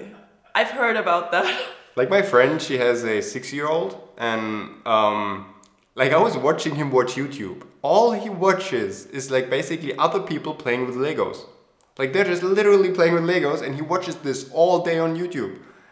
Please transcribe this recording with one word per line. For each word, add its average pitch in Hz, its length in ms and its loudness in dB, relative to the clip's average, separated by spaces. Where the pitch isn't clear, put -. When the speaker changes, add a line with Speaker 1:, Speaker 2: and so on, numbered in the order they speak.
Speaker 1:
I've 226 160 2
heard 233 260 0
about 175 360 0
that. 185 120 2
<laughs> - 220 -20
Speaker 2:
Like, 127 140 0
my 196 140 4
friend, 135 380 4
she 135 180 -2
has 120 260 2
a 110 160 0
six-year-old, 147 800 -6
and, 110 540 -4
um, 104 680 0
like, 131 180 2
I 156 60 6
was 214 200 2
watching 143 360 0
him 147 160 -4
watch 127 260 2
YouTube. 120 480 -8
All 208 300 4
he 208 180 -6
watches 165 800 -2
is, 135 220 -10
like, 127 200 0
basically 156 480 -4
other 165 220 2
people 156 340 -6
playing 123 320 -2
with 123 100 -8
Legos. 131 480 -2
Like, 135 160 -2
they're 196 100 2
just 175 180 -2
literally 196 500 4
playing 170 200 4
with 170 120 2
Legos, 160 360 0
and 135 140 -6
he 147 80 -8
watches 175 340 -4
this - 380 -6
all 170 240 4
day 170 200 0
on 165 200 0
YouTube. 127 400 -6